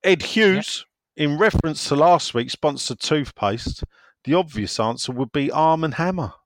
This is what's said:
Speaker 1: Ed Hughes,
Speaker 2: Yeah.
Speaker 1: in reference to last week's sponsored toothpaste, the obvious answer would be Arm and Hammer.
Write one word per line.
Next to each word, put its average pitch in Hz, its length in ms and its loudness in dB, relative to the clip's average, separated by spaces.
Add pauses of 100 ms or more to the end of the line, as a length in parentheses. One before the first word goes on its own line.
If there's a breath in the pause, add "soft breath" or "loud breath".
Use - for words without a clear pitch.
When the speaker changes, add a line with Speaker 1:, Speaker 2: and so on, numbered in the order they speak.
Speaker 1:
Ed 180 180 2
Hughes, 208 600 2 (320)
Speaker 2:
Yeah. 156 80 0
Speaker 1:
in 147 140 0
reference 170 500 0
to 143 80 2
last 165 360 4
week's 123 200 -2
sponsored 135 480 -4
toothpaste, 120 840 -2 (400 soft breath)
the 139 120 0
obvious 143 440 -2
answer 117 320 -2
would 127 220 -4
be 143 180 -2
Arm 160 320 2
and 156 120 -2
Hammer. 170 380 -2 (140)